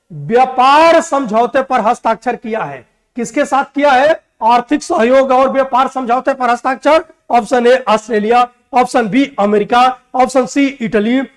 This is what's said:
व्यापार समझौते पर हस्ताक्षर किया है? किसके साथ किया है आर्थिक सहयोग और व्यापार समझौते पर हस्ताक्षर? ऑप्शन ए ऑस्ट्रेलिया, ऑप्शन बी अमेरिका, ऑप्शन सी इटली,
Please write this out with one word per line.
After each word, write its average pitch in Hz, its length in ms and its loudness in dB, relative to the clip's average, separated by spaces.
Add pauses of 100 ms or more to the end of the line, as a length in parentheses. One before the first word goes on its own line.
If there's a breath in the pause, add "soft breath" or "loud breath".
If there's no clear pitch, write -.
(120)
व्यापार 254 880 2
समझौते 247 640 -2
पर 254 180 -2
हस्ताक्षर 226 560 -2
किया 220 260 -8
है? 139 240 -14 (300)
किसके 247 280 -4
साथ 269 200 -2 (100)
किया 285 160 0
है 285 320 0 (200)
आर्थिक 240 400 0
सहयोग 262 480 2
और 262 200 2
व्यापार 262 380 -2
समझौते 262 460 -4
पर 247 160 -2
हस्ताक्षर? 285 540 0 (260)
ऑप्शन 240 360 0
ए 254 220 2
ऑस्ट्रेलिया, 220 600 0 (260)
ऑप्शन 247 340 0
बी 262 300 -2
अमेरिका, 214 600 0 (160)
ऑप्शन 262 320 0
सी 277 200 0
इटली, 240 560 -2 (140)